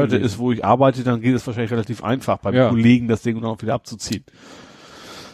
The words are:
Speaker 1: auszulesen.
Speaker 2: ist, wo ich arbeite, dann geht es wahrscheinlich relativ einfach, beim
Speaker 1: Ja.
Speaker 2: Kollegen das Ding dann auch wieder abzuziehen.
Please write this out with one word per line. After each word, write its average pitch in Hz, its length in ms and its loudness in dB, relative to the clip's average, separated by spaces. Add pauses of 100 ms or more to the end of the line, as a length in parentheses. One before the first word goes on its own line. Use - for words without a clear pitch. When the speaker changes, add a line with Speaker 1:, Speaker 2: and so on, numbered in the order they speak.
Speaker 1:
auszulesen. 110 200 0
Speaker 2:
ist, 101 140 -2
wo 123 140 0
ich 107 120 -4
arbeite, 127 400 4
dann 120 160 0
geht 120 140 2
es 117 120 -4
wahrscheinlich 117 260 -4
relativ 113 300 -4
einfach, 117 360 -2
beim 101 160 -4
Speaker 1:
Ja. 127 160 4
Speaker 2:
Kollegen 120 380 4
das 110 140 0
Ding 120 140 -2
dann 113 80 -10
auch 113 160 -6
wieder 110 140 -2
abzuziehen. - 500 -8 (1080)